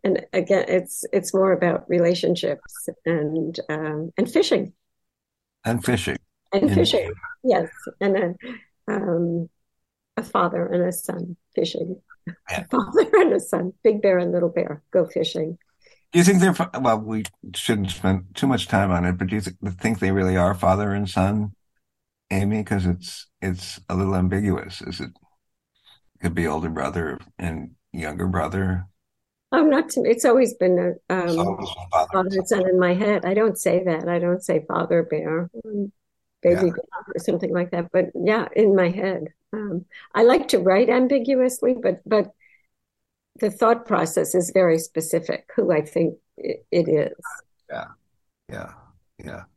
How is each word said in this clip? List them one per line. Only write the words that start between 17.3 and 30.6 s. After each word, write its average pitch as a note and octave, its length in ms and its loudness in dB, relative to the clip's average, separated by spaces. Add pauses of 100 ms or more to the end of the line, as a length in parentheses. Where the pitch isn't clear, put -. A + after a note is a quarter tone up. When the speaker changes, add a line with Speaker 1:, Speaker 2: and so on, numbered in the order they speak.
Speaker 2:
shouldn't G#2 360 -2
spend F#2 420 0
too - 140 -2
much B2+ 200 0
time F#2+ 240 2
on F2 140 2
it, F2+ 120 0
but F#2 100 -2
do F2+ 80 -4
you G#2+ 60 -2
th-, F#2 140 -10 (240)
think A2 200 -2
they F#2+ 120 0
really F#2 260 2
are F2+ 180 2
father F#2+ 360 2
and G2+ 180 -4
son, G2+ 440 0 (760)
Amy? G2+ 320 0
'Cause G2 220 -2
it's, - 420 -4 (140)
it's F#2 380 -8 (100)
a F2 60 -4
little F#2+ 200 0
ambiguous. F#2 680 -2
Is - 200 -12
it, B1 100 -10 (1120)
could F2+ 140 -2
be E2+ 120 0
older D#2+ 220 -2
brother D#2 500 -4 (180)
and D#2+ 340 -8 (220)
younger E2 340 -6
brother? F#2 600 -2 (640)
Speaker 1:
Oh, D#4 120 4
not D4+ 280 2
to C4 100 -2
me. - 80 0
It's A#3 160 0
always B3 300 4
been F#3 220 2